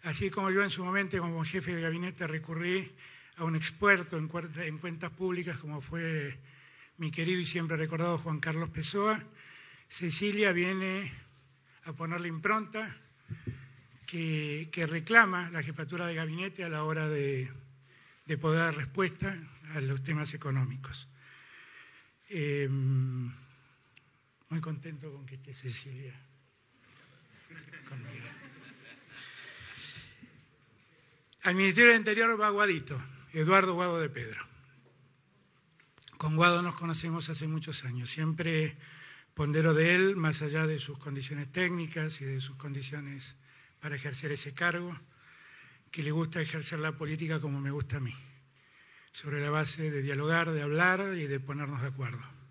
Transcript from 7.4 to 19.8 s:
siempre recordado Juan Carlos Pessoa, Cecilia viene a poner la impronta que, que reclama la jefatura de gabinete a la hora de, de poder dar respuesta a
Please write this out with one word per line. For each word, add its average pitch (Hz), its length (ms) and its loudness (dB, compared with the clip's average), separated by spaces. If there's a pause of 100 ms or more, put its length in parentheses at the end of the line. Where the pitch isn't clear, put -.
siempre 165 300 0
recordado 160 420 0
Juan 160 200 -2
Carlos 160 300 -2
Pessoa, 202 540 0 (680)
Cecilia 196 600 2
viene 185 600 0 (760)
a 160 80 -8
poner 165 280 -4
la 175 60 -4
impronta 208 680 -2 (1120)
que, 156 640 -2
que 165 160 0
reclama 180 640 4
la 165 100 -2
jefatura 160 460 -6
de 170 80 -4
gabinete 175 480 -4
a 170 60 -4
la 151 140 -2
hora 156 260 0
de, 139 420 0 (720)
de 156 120 -2
poder 160 220 4
dar 165 160 2
respuesta 170 640 -2 (380)
a 147 60 -2